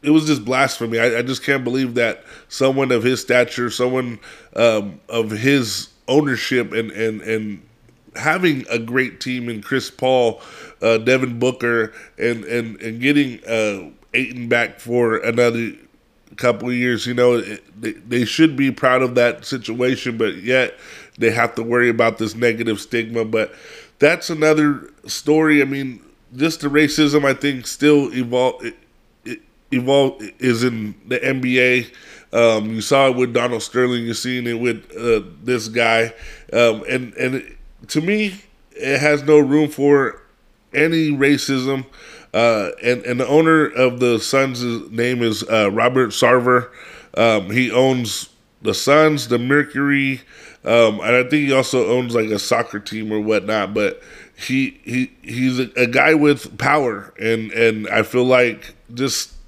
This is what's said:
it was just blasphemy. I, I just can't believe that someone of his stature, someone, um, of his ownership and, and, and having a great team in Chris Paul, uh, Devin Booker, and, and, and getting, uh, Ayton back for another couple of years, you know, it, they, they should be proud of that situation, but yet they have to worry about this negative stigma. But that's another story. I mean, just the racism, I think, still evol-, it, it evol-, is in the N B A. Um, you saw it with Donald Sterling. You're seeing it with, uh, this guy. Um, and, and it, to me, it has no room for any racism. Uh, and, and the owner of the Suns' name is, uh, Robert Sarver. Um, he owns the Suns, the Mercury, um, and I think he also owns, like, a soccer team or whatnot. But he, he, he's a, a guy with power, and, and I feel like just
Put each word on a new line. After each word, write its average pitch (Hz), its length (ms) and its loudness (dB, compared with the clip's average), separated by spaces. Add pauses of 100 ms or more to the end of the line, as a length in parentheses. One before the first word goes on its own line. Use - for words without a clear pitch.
it 143 80 -2
was 156 160 4
just 135 180 0
blasphemy. 120 560 -2
I, 117 180 2
I 120 40 -2
just 127 200 -6
can't 139 220 -2
believe 123 300 -2
that 117 300 -2 (240)
someone 135 440 0
of 117 100 0
his 123 180 0
stature, 123 480 0
someone, 123 520 -4 (340)
um, 104 540 0
of 113 240 -2
his 117 560 0 (180)
ownership 131 680 0
and, 113 200 -4
and, 110 300 -4
and 107 400 -6 (520)
having 156 560 0
a 120 80 -2
great 117 420 -4
team 127 280 -8
in 113 120 -8
Chris 127 300 -4
Paul, 127 500 0 (400)
uh, 113 180 2
Devin 123 400 0
Booker, 120 540 -2 (240)
and, 117 280 -4
and, 117 360 -6
and 113 200 -10
getting, 135 440 0
uh, 104 460 -4 (240)
Ayton 123 340 -4
back 117 300 0
for 117 400 0
another 117 540 0 (640)
couple 120 320 -2
of 123 60 -4
years, 123 320 -2
you 123 80 -6
know, 123 200 4
it, 107 460 -8
they, 117 120 -8
they 120 320 -4
should 156 320 0
be 135 140 0
proud 127 320 0
of 123 140 -2
that 120 280 2
situation, 123 720 -4
but 107 200 -2
yet 123 380 0 (440)
they 113 120 4
have 117 260 0
to 113 60 -6
worry 120 280 2
about 113 280 2
this 110 160 -4
negative 113 460 -2
stigma. 117 440 -4
But 110 280 -2 (460)
that's 165 320 2
another 151 600 0 (160)
story. 151 540 2
I 139 40 4
mean, 135 360 -8 (360)
just 160 240 -2
the 147 80 -4
racism, 147 560 2
I 135 100 2
think, 131 320 -6
still 143 440 2
evol-, 123 520 -2
it, 117 140 -10 (480)
it 123 160 -14 (320)
evol-, 131 680 2
is 120 240 0
in 113 320 -4 (140)
the 120 160 -4
N 131 160 -2
B 127 200 0
A. 123 260 2 (460)
Um, 113 380 2
you 113 100 -6
saw 135 280 4
it 127 80 0
with 123 180 -2
Donald 120 280 -2
Sterling. 123 420 0
You're 117 100 -4
seeing 123 320 -6
it 117 140 -4
with, 120 360 -4
uh, 113 300 0 (160)
this 117 240 -2
guy. 113 480 0 (380)
Um, 113 360 2
and, 127 260 -4
and 127 220 -4
it, - 220 -12 (300)
to 151 120 -2
me, 202 400 -2 (320)
it 135 280 -2
has 147 220 2
no 151 160 6
room 147 300 4
for 139 540 2 (500)
any 160 380 2
racism. 135 760 0 (480)
Uh, 110 360 2 (120)
and, 120 220 0
and 123 140 -4
the 131 80 0
owner 156 400 4
of 123 340 0
the 120 180 2
Suns' 123 720 -2
name 120 320 -2
is, 110 260 0
uh, 107 240 2
Robert 120 380 2
Sarver. 123 600 2 (460)
Um, 107 340 2
he 120 200 0
owns 123 580 0 (320)
the 104 140 -2
Suns, 147 540 2
the 127 100 0
Mercury, 139 840 -2 (440)
um, 110 360 4
and 113 160 2
I 127 60 4
think 143 240 0
he 139 60 0
also 131 360 2
owns, 123 260 -2
like, 113 120 2
a 107 120 -2
soccer 117 400 -2
team 107 320 -10
or 107 100 -2
whatnot. 104 520 -2
But 107 300 -2 (340)
he, 131 480 -4
he, 127 260 -4 (120)
he's 127 360 -2
a, 127 180 -4
a 123 100 4
guy 135 280 2
with 143 440 2
power, 131 600 -2
and, 110 340 -2
and 110 360 2
I 110 140 2
feel 123 220 0
like 123 500 2 (180)
just 123 400 -6 (160)